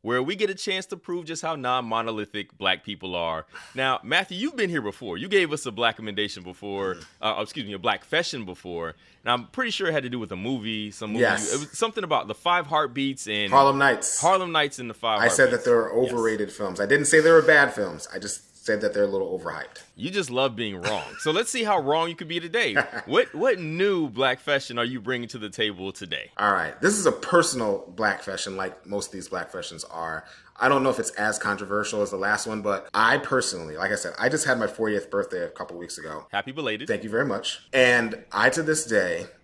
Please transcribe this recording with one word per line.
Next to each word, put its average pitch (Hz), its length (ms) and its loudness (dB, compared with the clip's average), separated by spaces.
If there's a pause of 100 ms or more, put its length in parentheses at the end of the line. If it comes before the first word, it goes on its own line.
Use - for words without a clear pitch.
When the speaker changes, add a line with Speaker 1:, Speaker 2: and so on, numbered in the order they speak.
Speaker 1:
where 123 220 0
we 185 140 -2
get 208 120 2
a 190 60 -4
chance 190 320 -6
to 196 100 -8
prove 175 280 -8
just 160 160 -8
how 160 140 -2
non-monolithic 113 1000 -2
Black 92 280 0
people 95 280 -8
are. 82 320 -2 (300)
Now, 131 280 0
Matthew, 180 340 -2
you've 277 180 -6
been 208 140 0
here 160 120 -2
before. 101 360 -6
You 151 100 -8
gave 185 240 2
us 147 140 -6
a 127 60 -6
Black 110 260 0
commendation 101 460 -6
before, 95 520 -6
Speaker 2:
Mm-hmm. - 280 -16
Speaker 1:
uh, 107 180 0
excuse 110 240 -8
me, 101 80 -10
a 95 60 -8
Black 98 260 0
fashion 151 400 -2
before, 87 440 -8 (340)
and 117 100 0
I'm 120 140 -4
pretty 247 240 -4
sure 190 160 -2
it 165 40 0
had 147 120 0
to 123 60 -6
do 123 100 -4
with 104 120 -8
a 92 60 -8
movie, 107 540 -6
some 107 200 -8
movie. 117 120 2
Speaker 2:
Yes. 104 300 2
Speaker 1:
It 139 60 0
was 147 180 -10
something 220 280 -2
about 147 240 -2
the 107 60 -6
Five 175 320 0
Heartbeats 139 600 -2
and 104 240 0
Speaker 2:
Harlem 139 260 8
Nights. 135 440 2
Speaker 1:
Harlem 180 320 4
Nights 147 260 0
and 123 100 -8
the 110 40 -10
Five 110 260 0
Speaker 2:
I 117 80 4
said 127 240 6
that 120 140 -2
Speaker 1:
Heartbeats. - 0 -
Speaker 2:
they 123 60 6
were 113 200 4 (120)
Speaker 1:
Yes. 123 100 0
Speaker 2:
overrated 110 400 0
films. 95 260 -6
I 101 60 2
didn't 143 220 4
say 160 120 8
they 160 120 8
were 160 100 12
bad 151 320 6
films. 90 400 -4
I 95 60 -8
just - 300 -10 (140)
said 104 160 0
that 104 140 0
they're 101 100 2
a 101 40 2
little 95 300 -2
overhyped. 80 440 -10 (160)
Speaker 1:
You 117 120 -6
just 185 220 -2
love 127 240 0
being 101 260 -6
wrong. 98 220 -2 (160)
So 156 120 -2
let's 214 200 0
see 233 140 -2
how 202 160 2
wrong 156 260 2
you 170 80 -6
could 160 140 -14
be 170 100 -4
today. 165 380 -2 (140)
Speaker 2:
<laughs> - 160 -10
Speaker 1:
What, 185 280 2
what 202 240 0
new 170 480 0
Black 127 320 0
fashion 135 400 -2
are 117 60 2
you 123 160 -6
bringing 120 260 -4
to 127 100 -12
the 107 120 -8
table 98 420 -4
today? 80 460 -10
Speaker 2:
All 101 160 4
right. 82 260 0
This 196 180 4
is 185 80 0
a 135 60 8
personal 113 720 0 (100)
Black 101 280 0
fashion, 95 340 -8
like 95 300 -8
most 98 220 -6
of - 40 -14
these 92 160 -12
Black 87 240 -8
fashions 85 320 -12
are. 80 400 -8 (320)
I 127 140 2
don't 139 120 6
know 135 80 4
if 120 80 0
it's 113 140 -4
as 107 260 0
controversial 104 640 -2
as 95 80 -2
the 101 40 -6
last 101 320 0
one, 107 140 -4
but 98 320 -2
I 113 240 4
personally, 92 580 -2
like 95 160 -2
I 104 40 0
said, 90 220 -6
I 117 120 2
just 147 160 0
had 131 120 2
my 110 100 -2
fortieth 104 440 -2
birthday 92 320 -2
a 82 60 -6
couple 87 280 -10
weeks 87 200 -12
ago. 76 340 -10
Speaker 1:
Happy 101 220 -4
belated. 131 340 -4
Speaker 2:
Thank 104 160 -2
you 110 60 -8
very 117 160 0
much. 117 340 -4 (140)
And 120 580 6
I, 107 200 6
to 165 120 -2
this 156 220 0
day 92 400 2 (180)